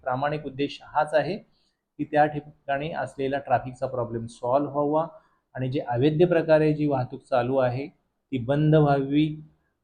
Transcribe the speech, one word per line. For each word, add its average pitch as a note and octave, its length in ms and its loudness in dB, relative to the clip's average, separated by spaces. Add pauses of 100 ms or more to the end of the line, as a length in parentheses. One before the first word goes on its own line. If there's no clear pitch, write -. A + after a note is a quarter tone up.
प्रामाणिक C#3+ 420 -4
उद्देश C#3 380 -6
हाच D3+ 300 -2
आहे D#3 240 0 (600)
की D3 60 -6
त्या D3 220 2
ठिकाणी D3 680 -6
असलेला C3+ 460 -4
ट्रॅफिकचा C3 500 -2
प्रॉब्लेम A#2 380 -6
सॉल्व्ह C#3 480 -2
व्हावा D3 340 0 (480)
आणि C3 140 -4
जे C#3+ 100 -2
अवैध D#3 480 2
प्रकारे D#3 460 4
जी D3+ 140 -2
वाहतूक B2+ 360 -4
चालू B2+ 340 0
आहे B2+ 300 0 (440)
ती C3+ 60 -2
बंद D3 380 2
व्हावी D3 680 2 (400)